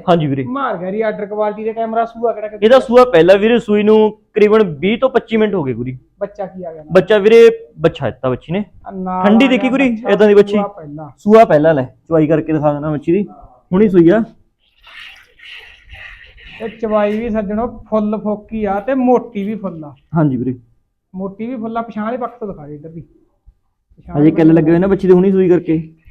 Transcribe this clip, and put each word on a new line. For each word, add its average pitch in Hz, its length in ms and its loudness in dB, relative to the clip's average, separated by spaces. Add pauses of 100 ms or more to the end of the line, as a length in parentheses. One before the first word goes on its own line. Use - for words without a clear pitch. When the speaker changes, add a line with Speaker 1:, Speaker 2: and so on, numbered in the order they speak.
Speaker 1:
ਹਾਂਜੀ 170 180 0
ਵੀਰੇ। 135 160 -4
Speaker 2:
ਮਾਰ 247 340 -6
ਗਿਆ 180 140 -10
ਰੀ 214 100 -6
ਆਰਡਰ 208 240 -6
ਕੁਆਲਿਟੀ 214 380 -6
ਦੇ 220 100 -8
ਕੈਮਰਾ। 226 320 -4
ਸੂਆ 226 260 -6
ਕਿਹੜਾ? 214 160 -8 (160)
Speaker 1:
ਇਹਦਾ 247 160 6
ਸੂਆ 247 260 4
ਪਹਿਲਾ 180 280 4
ਵੀਰੇ, 220 260 2
ਸੂਈ 208 240 -2
ਨੂੰ 214 280 4
ਤਕਰੀਬਨ 214 520 0
ਵੀਹ 175 340 -4
ਤੋਂ 262 120 0
ਪੱਚੀ 226 280 -4
ਮਿੰਟ 214 180 0
ਹੋ 156 80 -4
ਗਏ 131 100 -6
ਗੁਰੀ। 123 240 -10 (220)
Speaker 2:
ਬੱਚਾ 196 260 -10
ਕੀ 180 180 -16
ਆ 165 100 -14
ਗਿਆ 156 100 -20
ਨਾਲ? 160 100 -8
Speaker 1:
ਬੱਚਾ 185 240 4
ਵੀਰੇ, 226 320 6 (300)
ਬੱਚਾ 151 260 -2
ਦਿੱਤਾ 120 240 -6
ਬੱਚੀ 127 240 -8
ਨੇ। 202 100 -4 (220)
Speaker 2:
ਆ - 60 -18
ਨਾਲ 185 340 -6
Speaker 1:
ਠੰਡੀ 226 200 4
Speaker 2:
ਆ 254 40 2
Speaker 1:
ਦੇਖੀ 247 120 0
Speaker 2:
ਗਿਆ 254 100 -2
Speaker 1:
ਗੁਰੀ, 262 180 0
Speaker 2:
ਬੱਚਾ, 220 200 -6
Speaker 1:
ਏਦਾਂ 202 180 4
ਦੀ 202 80 4
ਬੱਚੀ। 202 180 4
Speaker 2:
ਸੂਆ 202 140 -2
ਪਹਿਲਾ। 151 500 -16
Speaker 1:
ਸੂਆ 220 280 6
ਪਹਿਲਾ, 160 260 2
ਲੈ 143 120 0
ਚਵਾਈ 156 440 -2
ਕਰਕੇ 156 260 -2
ਦਿਖਾ 147 200 -2
ਦੇਣਾ 147 180 -6
ਬੱਚੀ 147 200 -4
ਦੀ, 196 120 0 (500)
ਹੁਣੀ 202 160 4
ਸੂਈ 175 200 4
ਆ। 208 100 4 (2500)
Speaker 2:
ਤੇ 220 100 -10
ਚਵਾਈ 214 500 -2
ਵੀ 240 100 -6
ਸੱਜਣੋ 214 380 -4 (220)
ਫੁੱਲ 214 280 -2
ਫੋਕੀ 214 480 -8
ਆ 196 140 -4
ਤੇ 254 140 -4
ਮੋਟੀ 247 500 0
ਵੀ 214 120 -8
ਫੁੱਲ 170 280 -12
ਆ। 139 120 -20 (220)
Speaker 1:
ਹਾਂਜੀ 147 200 2
ਵੀਰੇ। 123 180 -6 (600)
Speaker 2:
ਮੋਟੀ 196 320 -12
ਵੀ 262 80 -10
ਫੁੱਲ 226 220 -10
ਆ। 233 40 -6
ਪਛਾਣ 214 220 -10
ਵਾਲੇ 240 140 -6
ਪੱਖ 240 220 -12
ਤੋਂ 220 80 -12
ਦਿਖਾ 147 200 -14
ਦੇ 151 80 -16
ਇੱਧਰ 151 140 -18
ਦੀ। 165 120 -18
ਪਛਾਣ - 1120 -20
Speaker 1:
ਅਜੇ 143 60 0
Speaker 2:
ਵਾਲੇ 156 120 4
Speaker 1:
ਕਿੱਲ 160 220 4
ਲੱਗੇ 165 180 2
ਹੋਏ 170 80 2
ਨੇ 190 80 0
ਬੱਚੀ 190 200 -2
ਦੇ, 185 60 8
ਹੁਣੀ 185 180 4
ਸੂਈ 190 180 2
ਕਰਕੇ। 165 440 -2 (180)